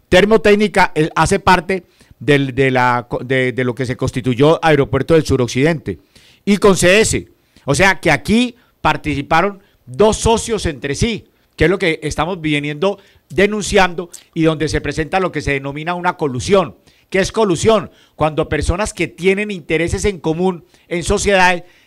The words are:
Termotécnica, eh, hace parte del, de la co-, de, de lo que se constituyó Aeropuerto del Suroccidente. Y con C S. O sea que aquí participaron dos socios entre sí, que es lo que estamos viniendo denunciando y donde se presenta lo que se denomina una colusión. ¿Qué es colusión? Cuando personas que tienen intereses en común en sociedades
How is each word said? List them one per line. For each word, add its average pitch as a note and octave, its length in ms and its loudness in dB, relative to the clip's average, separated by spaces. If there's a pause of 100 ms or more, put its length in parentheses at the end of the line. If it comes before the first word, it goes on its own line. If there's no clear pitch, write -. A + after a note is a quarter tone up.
Termotécnica, G#3 840 4
eh, D#3 200 0
hace F#3+ 240 2
parte F#3 460 0 (340)
del, C3+ 360 2
de C3 160 2
la B2 380 2
co-, D3+ 100 -6
de, B2+ 340 -2
de B2 120 -2
lo A#2+ 100 -2
que C3 100 -6
se B2 120 -4
constituyó C3 680 0
Aeropuerto C#3 500 2
del D#3+ 120 4
Suroccidente. B2+ 720 -2 (480)
Y G3+ 100 2
con G3 200 4
C F3+ 240 4
S. A2+ 280 -2 (360)
O C#3 100 0
sea F#3+ 260 2
que E3+ 100 0
aquí A#3 440 0 (260)
participaron D#3 800 -2 (240)
dos G3+ 320 2
socios A3 500 -2
entre C#3 280 -6
sí, G#3+ 320 -2 (300)
que D3+ 80 0
es E3 60 4
lo G3 80 0
que E3 240 -2
estamos D#3 380 -4
viniendo D3+ 580 -2 (300)
denunciando F#3+ 840 0 (240)
y D#3+ 80 -2
donde D#3 260 0
se D3 120 -4
presenta D3+ 400 -4
lo F3 120 -2
que D3+ 80 -6
se C#3+ 120 -4
denomina C#3+ 420 -6
una F3 220 -4
colusión. D3 600 0 (340)
¿Qué F#3 80 -2
es F#3+ 140 -2
colusión? G3+ 580 0 (240)
Cuando D3+ 340 -2
personas E3+ 440 -2
que E3+ 160 -4
tienen G3 420 -2
intereses E3+ 540 -4
en G3 140 -2
común E3 460 -2 (240)
en F3 160 -6
sociedades F#3 600 2 (220)